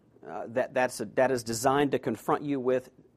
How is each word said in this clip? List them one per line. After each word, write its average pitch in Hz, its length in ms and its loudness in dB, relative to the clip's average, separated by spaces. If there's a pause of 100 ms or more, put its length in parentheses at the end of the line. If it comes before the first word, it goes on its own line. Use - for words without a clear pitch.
(280)
uh, 90 200 -10
that, 117 260 -2
that's 127 260 0
a, 117 60 -6
that 127 240 2
is 123 140 0
designed 131 480 2
to 123 80 2
confront 139 420 -2
you 143 180 -4
with, 127 300 0 (280)